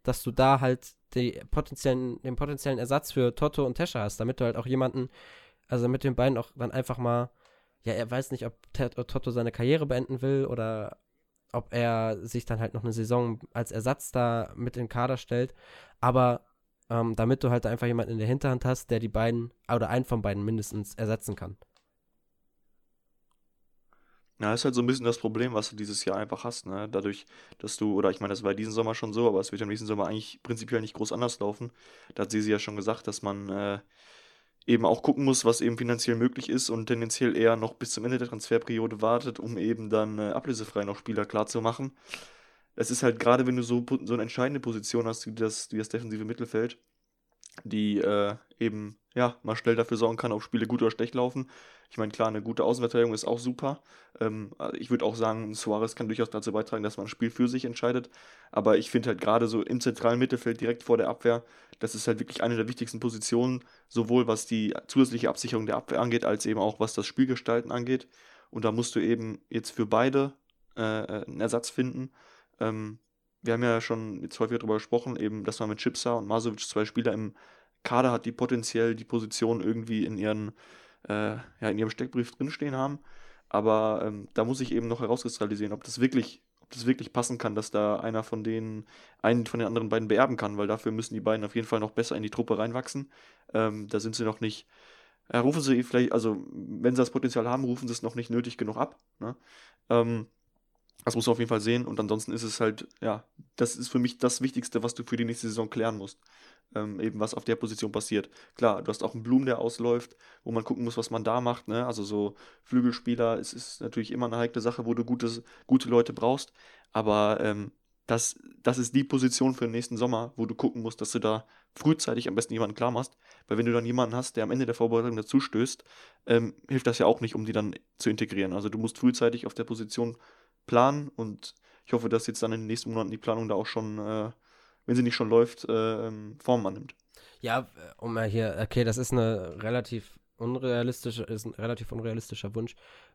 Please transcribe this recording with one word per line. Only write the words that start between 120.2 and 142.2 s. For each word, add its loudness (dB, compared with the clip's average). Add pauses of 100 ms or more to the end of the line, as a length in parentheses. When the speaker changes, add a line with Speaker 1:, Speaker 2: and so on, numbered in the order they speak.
Speaker 2:
wo -2
du -4
gucken 0
musst, -6
dass -6
du -2
da 0 (280)
frühzeitig 2
am -2
besten 0
jemanden 0
klar 0
machst, -4 (300)
weil 0
wenn 2
du 2
dann 2
jemanden 2
hast, -4
der 0
am -2
Ende 0
der 0
Vorbereitung 2
dazu 2
stößt, 0 (400)
ähm, 4 (140)
hilft 0
das 4
ja 6
auch 6
nicht, -2
um -4
die -2
dann 0 (220)
zu 0
integrieren. 0
Also -2
du -6
musst -2
frühzeitig 4
auf -8
der -4
Position -4 (480)
planen 6
und -10 (300)
ich -2
hoffe, 2
dass 2
jetzt -4
dann 0
in -4
den -8
nächsten -4
Monaten -2
die -6
Planung -2
da 0
auch 0
schon, -4
äh, -4 (540)
wenn 2
sie 6
nicht 0
schon 0
läuft, 6
äh, 0
ähm, -12
Form 4
annimmt. -8 (460)
Speaker 1:
Ja, 0
äh, -10
um -6
mal 0
hier, 0
okay, 2
das 0
ist -2
eine 0
relativ -6 (160)
unrealistische, -2
ist -8
ein -10
relativ -6
unrealistischer -6